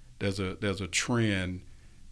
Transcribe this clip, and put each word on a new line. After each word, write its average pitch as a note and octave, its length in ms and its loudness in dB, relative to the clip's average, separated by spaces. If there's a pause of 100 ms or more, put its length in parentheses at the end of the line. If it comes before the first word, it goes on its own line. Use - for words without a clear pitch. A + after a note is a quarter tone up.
(180)
there's G2 220 0
a, F#2 200 0
there's G2+ 220 0
a F#2 60 -2
trend, F#2+ 760 2 (500)